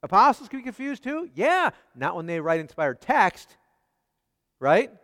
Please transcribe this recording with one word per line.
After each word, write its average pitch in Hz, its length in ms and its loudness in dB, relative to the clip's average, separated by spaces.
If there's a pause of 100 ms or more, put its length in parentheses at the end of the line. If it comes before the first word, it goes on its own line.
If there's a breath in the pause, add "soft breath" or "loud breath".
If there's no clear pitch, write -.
Apostles 226 460 4
could 269 80 -12
be 254 60 -14
confused 262 400 -10
too? 311 300 -8
Yeah. 302 360 0 (260 soft breath)
Not 147 220 -4
when 165 80 -10
they 170 160 -6
write 165 180 0
inspired 151 400 -6
text, - 560 -2 (1040)
right? 151 320 2 (120)